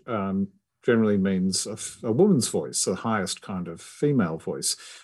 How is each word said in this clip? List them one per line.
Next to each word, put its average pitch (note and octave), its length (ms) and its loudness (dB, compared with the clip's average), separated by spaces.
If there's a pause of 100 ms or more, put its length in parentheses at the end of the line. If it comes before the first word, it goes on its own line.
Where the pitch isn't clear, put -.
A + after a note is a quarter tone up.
um, G2 440 -2 (340)
generally A2 340 4
means F#2+ 500 0
a G#2 60 -8
f-, - 300 -12
a A#2 80 -2
woman's D#3 360 4
voice, D2 380 -4
the G2+ 100 0
highest G#2 460 -2
kind F2+ 260 -8
of E2+ 120 -12
female A#2 580 0
voice. D#2 380 -4 (280)